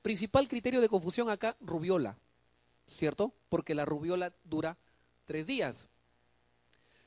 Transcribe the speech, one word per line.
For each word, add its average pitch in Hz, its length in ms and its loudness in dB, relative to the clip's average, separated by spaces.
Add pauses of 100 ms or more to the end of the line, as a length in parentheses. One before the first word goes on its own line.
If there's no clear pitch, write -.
Principal 220 480 2
criterio 247 320 2
de 220 80 6
confusión 196 400 0
acá, 220 320 -2
rubiola, 165 560 0 (680)
¿cierto? - 480 0 (140)
Porque 165 260 0
la 147 120 0
rubiola 170 480 -2 (100)
dura 160 340 -2 (480)
tres 156 220 -4
días. 196 400 -2 (1200)